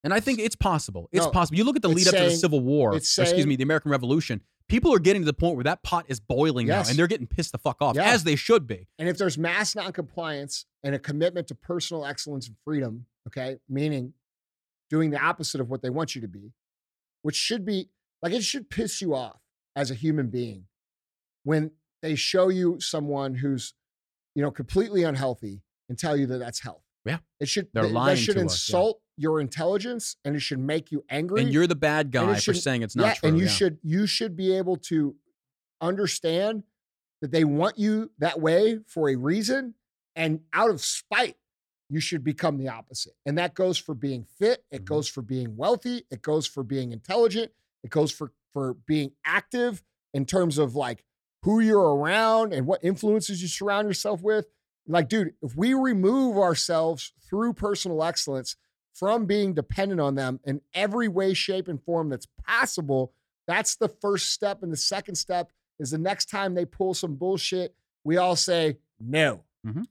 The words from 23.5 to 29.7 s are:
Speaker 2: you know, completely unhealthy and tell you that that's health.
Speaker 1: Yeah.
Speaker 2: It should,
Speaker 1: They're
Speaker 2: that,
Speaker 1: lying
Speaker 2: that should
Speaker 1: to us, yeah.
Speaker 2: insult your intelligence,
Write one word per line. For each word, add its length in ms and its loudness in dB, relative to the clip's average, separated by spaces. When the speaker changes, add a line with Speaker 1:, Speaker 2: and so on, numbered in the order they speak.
Speaker 2:
you 80 -2
know, 80 0
completely 520 0
unhealthy 580 -2
and 80 -8
tell 180 0
you 100 2
that 120 -4
that's 220 -8
health. 240 -16
Speaker 1:
Yeah. 140 -2
Speaker 2:
It 120 -4
should, 240 -2
Speaker 1:
They're 80 2
Speaker 2:
that, 100 2
Speaker 1:
lying 240 2
Speaker 2:
that 60 0
should 140 0
Speaker 1:
to 100 2
us, 220 -2
yeah. 100 0
Speaker 2:
insult 240 2
your 220 0
intelligence, 840 -4